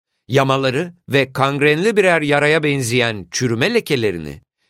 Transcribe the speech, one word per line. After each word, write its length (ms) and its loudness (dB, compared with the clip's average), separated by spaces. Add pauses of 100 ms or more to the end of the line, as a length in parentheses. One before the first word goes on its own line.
(280)
Yamaları 680 0 (160)
ve 240 0
kangrenli 640 0
birer 240 2
yaraya 420 2
benzeyen 680 -2
çürüme 420 -2
lekelerini, 680 -2 (280)